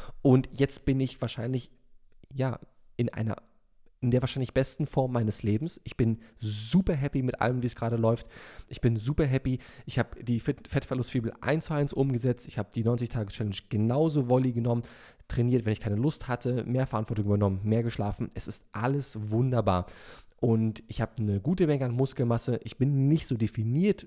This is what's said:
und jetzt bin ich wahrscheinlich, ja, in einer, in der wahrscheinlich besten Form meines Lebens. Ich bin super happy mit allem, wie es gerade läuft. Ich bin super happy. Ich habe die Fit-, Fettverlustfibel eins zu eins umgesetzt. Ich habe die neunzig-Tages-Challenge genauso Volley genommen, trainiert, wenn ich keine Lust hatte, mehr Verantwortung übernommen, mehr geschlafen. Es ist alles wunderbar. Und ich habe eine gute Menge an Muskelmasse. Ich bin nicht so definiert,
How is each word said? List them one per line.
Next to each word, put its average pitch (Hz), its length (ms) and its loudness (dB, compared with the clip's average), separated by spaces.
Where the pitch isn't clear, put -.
und 131 300 6
jetzt - 320 0
bin 135 140 2
ich 131 220 -2
wahrscheinlich, 120 500 -4
ja, 131 260 -2
in 117 140 0
einer, 110 260 -4
in 123 100 2
der 123 120 4
wahrscheinlich 131 320 -4
besten 135 340 0
Form 131 240 0
meines 110 320 0
Lebens. 110 400 0
Ich - 120 -10
bin 113 220 2
super 110 580 0
happy 139 280 -2
mit 127 180 -4
allem, 123 220 2
wie 123 60 -2
es - 80 -6
gerade 113 180 -2
läuft. 113 320 2
Ich - 140 -12
bin 117 160 4
super 131 280 0
happy. 131 360 0
Ich - 140 0
habe - 240 -4
die 117 160 0
Fit-, - 260 -2
Fettverlustfibel 127 720 -2
eins 156 260 0
zu 160 80 -4
eins 143 180 0
umgesetzt. 127 560 0
Ich - 100 -8
habe 104 160 -6
die 117 80 -2
neunzig-Tages-Challenge 113 720 -2
genauso 131 600 2
Volley 127 220 4
genommen, 120 320 0
trainiert, 123 360 2
wenn 107 80 2
ich 104 80 -2
keine 101 140 -2
Lust 127 320 -2
hatte, 123 380 -2
mehr 131 240 0
Verantwortung 110 380 -2
übernommen, 101 360 2
mehr 110 220 2
geschlafen. 110 500 -4
Es - 140 -10
ist - 240 -12
alles 113 580 -4
wunderbar. 110 560 2
Und 110 480 2
ich - 120 -6
habe 113 200 -2
eine 101 200 0
gute 180 260 2
Menge 139 200 2
an 120 60 -2
Muskelmasse. 120 720 0
Ich - 120 -12
bin 135 320 2
nicht 156 180 2
so - 80 -2
definiert, 120 720 0